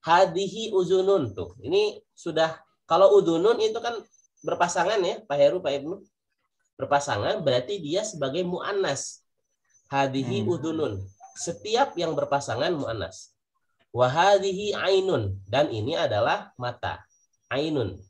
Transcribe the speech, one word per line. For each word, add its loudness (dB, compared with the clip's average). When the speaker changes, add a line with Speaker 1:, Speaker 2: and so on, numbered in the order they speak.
Speaker 1:
Hadihi 2
uzunun 2
tuh. -12
Ini -2
sudah, -2
kalau 8
udunun 4
itu 0
kan -6
berpasangan 0
ya, -2
Pak -4
Heru, 4
Pak -2
Ibnu. -6
Berpasangan -2
berarti 0
dia 0
sebagai -4
muannas. -4
Hadihi -2
Speaker 2:
Hmm. 0
Speaker 1:
udunun. -4
Setiap -2
yang -4
berpasangan -2
muannas. -8
Wa 2
hadhihi 2
ainun. 0
Dan 0
ini -4
adalah -2
mata. -8
Ainun. -2